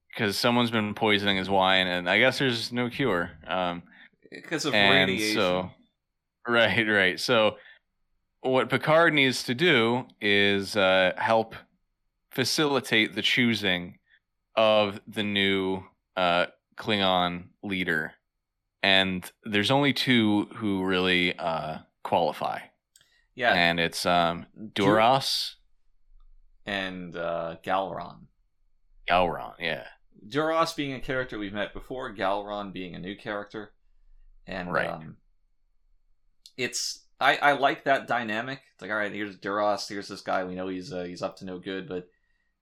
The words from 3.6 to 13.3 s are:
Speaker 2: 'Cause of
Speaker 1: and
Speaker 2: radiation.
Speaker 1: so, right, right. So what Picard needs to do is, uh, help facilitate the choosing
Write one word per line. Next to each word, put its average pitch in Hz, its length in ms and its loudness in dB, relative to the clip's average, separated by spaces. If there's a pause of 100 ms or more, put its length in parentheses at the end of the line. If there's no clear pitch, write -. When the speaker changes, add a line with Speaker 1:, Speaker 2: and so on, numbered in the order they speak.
Speaker 2:
'Cause 160 220 -4
of 139 80 -2
Speaker 1:
and 98 360 6
Speaker 2:
radiation. 107 280 0
Speaker 1:
so, 92 340 0 (760)
right, 113 400 4
right. 95 320 2
So 110 380 2 (840)
what 131 280 2
Picard 156 440 4
needs 135 300 2
to 127 120 -4
do 123 500 4 (160)
is, 101 540 2
uh, 92 420 4
help 113 380 0 (760)
facilitate 127 840 0
the - 80 -4
choosing 98 760 0 (580)